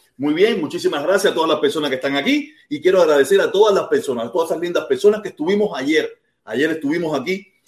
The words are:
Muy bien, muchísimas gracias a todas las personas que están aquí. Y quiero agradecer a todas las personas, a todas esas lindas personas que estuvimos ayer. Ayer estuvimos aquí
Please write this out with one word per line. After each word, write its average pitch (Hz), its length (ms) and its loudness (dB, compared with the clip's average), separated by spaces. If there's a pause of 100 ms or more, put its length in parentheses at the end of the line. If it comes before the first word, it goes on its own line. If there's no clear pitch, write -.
(160)
Muy 151 180 -2
bien, 208 260 2
muchísimas 156 420 -4
gracias 180 300 2
a - 20 -2
todas 160 160 0
las - 80 2
personas 147 320 0
que 131 60 -2
están 139 180 -4
aquí. 262 400 -2 (140)
Y 147 120 -8
quiero 185 220 4
agradecer 156 380 4
a 160 100 0
todas 202 240 4
las 175 140 0
personas, 123 400 -2
a - 20 -16
todas 165 200 -2
esas 165 120 -4
lindas 170 220 -2
personas 208 360 2
que 196 100 -10
estuvimos 180 460 -2
ayer. 143 440 -2 (240)
Ayer 131 260 -2
estuvimos 156 480 -2
aquí 185 340 -6 (160)